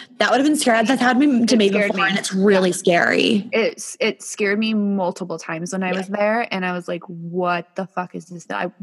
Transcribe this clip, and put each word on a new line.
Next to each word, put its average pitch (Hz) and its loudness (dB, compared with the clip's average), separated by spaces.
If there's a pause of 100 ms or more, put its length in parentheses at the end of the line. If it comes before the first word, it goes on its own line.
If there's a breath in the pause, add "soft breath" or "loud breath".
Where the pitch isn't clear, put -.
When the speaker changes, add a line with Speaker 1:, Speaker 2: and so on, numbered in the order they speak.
(200 loud breath)
Speaker 1:
That 202 2
would 240 4
have 277 2
been 302 2
scary. 226 2
That's 247 2
happened 247 4
to 254 4
Speaker 2:
It - 6
Speaker 1:
me 202 6
Speaker 2:
scared 202 2
Speaker 1:
before, 202 0
Speaker 2:
me. 190 2
Speaker 1:
and 196 -2
it's - -6
really 190 4
Speaker 2:
Yeah. 180 0
Speaker 1:
scary. 190 2
Speaker 2:
It's, - -2
it 220 -4
scared 202 -2
me 220 -2
multiple 185 -2
times 165 -10
when 190 -4
I 185 -2
Speaker 1:
Yeah. 185 -2
Speaker 2:
was 190 -6
there, 208 0
and 185 -4
I 180 -2
was 180 -8
like, 175 -6
"What 175 -4
the 190 -6
fuck 180 -10
is 170 -14
this?" 175 -16
I 202 -4 (120)